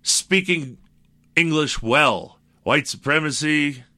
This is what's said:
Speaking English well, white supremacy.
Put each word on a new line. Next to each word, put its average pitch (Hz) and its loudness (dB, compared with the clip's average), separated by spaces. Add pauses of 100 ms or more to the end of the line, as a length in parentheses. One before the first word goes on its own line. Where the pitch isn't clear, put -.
Speaking 180 -2 (600)
English 156 0
well, 117 0 (260)
white 135 0
supremacy. 147 -2 (120)